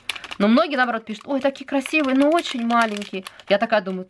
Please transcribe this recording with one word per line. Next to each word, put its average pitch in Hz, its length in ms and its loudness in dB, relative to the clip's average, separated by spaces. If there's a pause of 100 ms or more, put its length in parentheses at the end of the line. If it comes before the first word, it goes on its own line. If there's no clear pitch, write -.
(380)
Но 202 120 4
многие, 294 260 4
наоборот, 233 300 -2
пишут: 214 220 -12
«Ой, 277 120 -2
такие 277 260 -2
красивые, 269 520 0
но 285 120 6
очень 302 360 0
маленькие». 208 580 0 (240)
Я 202 100 4
такая 226 220 0
думаю: 185 300 -6